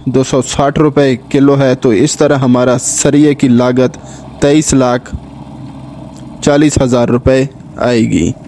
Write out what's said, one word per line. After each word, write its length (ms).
दो 140
सौ 200
साठ 340
रुपये 380
किलो 240
है, 200
तो 180
इस 240
तरह 200
हमारा 400
सरिये 580
की 120
लागत 500
तेईस 320
लाख 380
चालीस 340
हज़ार 320
रुपये 380
आएगी। 540